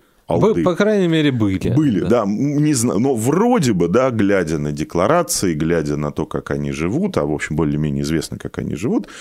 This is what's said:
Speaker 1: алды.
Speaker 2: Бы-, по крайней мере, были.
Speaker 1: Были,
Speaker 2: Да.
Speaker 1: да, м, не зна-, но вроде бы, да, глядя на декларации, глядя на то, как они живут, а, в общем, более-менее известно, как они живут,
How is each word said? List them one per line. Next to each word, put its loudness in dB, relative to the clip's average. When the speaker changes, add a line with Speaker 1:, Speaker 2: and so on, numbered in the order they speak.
Speaker 1:
алды. 2
Speaker 2:
Бы-, 0
по 0
крайней 2
мере, 2
были. 0
Speaker 1:
Были, 2
Speaker 2:
Да. 0
Speaker 1:
да, 4
м, 0
не 2
зна-, 0
но 2
вроде 2
бы, 2
да, 2
глядя 2
на -4
декларации, 0
глядя 0
на -4
то, -4
как -6
они -4
живут, -4
а, 2
в -2
общем, -4
более-менее 0
известно, -4
как -10
они -6
живут, -4